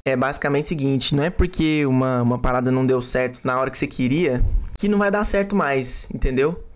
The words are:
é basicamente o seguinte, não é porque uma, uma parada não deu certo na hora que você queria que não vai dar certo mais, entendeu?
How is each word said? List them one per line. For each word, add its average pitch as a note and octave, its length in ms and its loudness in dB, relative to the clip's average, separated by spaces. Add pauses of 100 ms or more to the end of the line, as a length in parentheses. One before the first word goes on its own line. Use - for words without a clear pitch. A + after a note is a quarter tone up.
é C3+ 100 0
basicamente C#3+ 500 0
o - 20 -6
seguinte, C3+ 480 0
não C#3+ 80 2
é F3 80 -2
porque D#3 560 0
uma, C3 340 2
uma A#2+ 160 2
parada B2+ 340 0
não C3 140 2
deu B2+ 160 2
certo B2 420 -2
na C3 160 0
hora C3 120 0
que - 80 -6
você C#3+ 80 -2
queria C3 580 0 (320)
que G3+ 100 -2
não G3+ 120 2
vai G3+ 100 2
dar G#3 140 0
certo G3+ 320 0
mais, C#3 580 -2
entendeu? C3+ 500 0 (120)